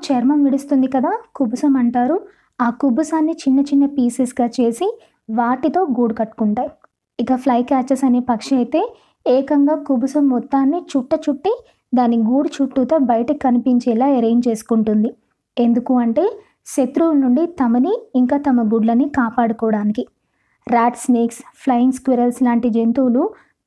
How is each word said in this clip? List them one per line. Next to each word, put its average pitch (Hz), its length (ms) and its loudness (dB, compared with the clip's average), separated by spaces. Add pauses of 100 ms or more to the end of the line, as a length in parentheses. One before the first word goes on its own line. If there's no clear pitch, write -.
చర్మం 277 380 2
విడుస్తుంది 269 420 0
కదా, 269 320 -2 (180)
కుబుసం 269 400 0
అంటారు, 247 500 0 (340)
ఆ 240 100 0
కుబుసాన్ని 311 640 0
చిన్న 277 280 0
చిన్న 277 260 2
పీసెస్‌గా 247 600 -2
చేసి 240 520 -2 (320)
వాటితో 254 520 -2
గూడు 240 320 0
కట్టుకుంటాయి. 220 560 -4 (500)
ఇక 254 140 -2
ఫ్లై 247 280 0
క్యాచర్స్ 262 420 -2
అనే 247 160 2 (100)
పక్షి 233 300 -2
అయితే 311 340 -2 (320)
ఏకంగా 285 500 2 (120)
కుబుసం 277 400 0
మొత్తాన్ని 269 500 0
చుట్ట 277 360 -4 (140)
చుట్టి 381 360 -2 (300)
దాని 240 220 2
గూడు 247 400 0
చుట్టూతా 269 420 0
బయటకు 240 400 0
కనిపించేలా 247 680 2
అరేంజ్ 240 420 2
చేసుకుంటుంది. 220 640 0 (460)
ఎందుకు 247 400 2
అంటే 294 380 0 (300)
శత్రువుల 294 500 0
నుండి 269 300 2
తమని 262 480 0 (200)
ఇంకా 254 240 2 (100)
తమ 233 260 2
గుడ్లని 233 340 2
కాపాడుకోవడానికి. 226 1000 -2 (640)
ర్యాట్, 240 260 0
స్నేక్స్, 233 460 -2 (200)
ఫ్లయింగ్ 254 300 0
స్క్విరల్స్ 247 500 -2
లాంటి 240 340 2
జంతువులు 247 540 2 (360)